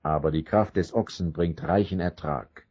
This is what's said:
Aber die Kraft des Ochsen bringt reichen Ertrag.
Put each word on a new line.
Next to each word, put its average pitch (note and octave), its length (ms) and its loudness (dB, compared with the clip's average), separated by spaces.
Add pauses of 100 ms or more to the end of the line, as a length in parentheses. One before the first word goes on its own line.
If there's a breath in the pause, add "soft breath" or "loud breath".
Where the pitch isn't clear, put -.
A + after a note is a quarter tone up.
Aber D2+ 280 2
die D#2+ 120 0
Kraft G#2+ 340 2
des F2+ 160 0
Ochsen F2+ 400 -2
bringt E2+ 300 -2
reichen F#2+ 360 2
Ertrag. D#2 720 -6